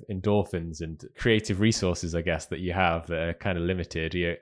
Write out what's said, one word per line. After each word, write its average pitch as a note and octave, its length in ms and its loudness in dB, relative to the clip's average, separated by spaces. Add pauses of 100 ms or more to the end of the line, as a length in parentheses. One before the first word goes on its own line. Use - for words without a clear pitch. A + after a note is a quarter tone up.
endorphins F#2 720 0
and D#2+ 240 -8 (140)
creative G#2+ 420 2
resources, F2+ 540 2
I E2+ 80 0
guess, D#2+ 240 0
that D#2+ 140 -6
you F2 140 -2
have E2+ 340 2
that E2+ 100 -2
are E2 160 -2
kind F#2 240 -2
of E2+ 60 -2
limited. E2+ 500 -2
You're, E2+ 280 0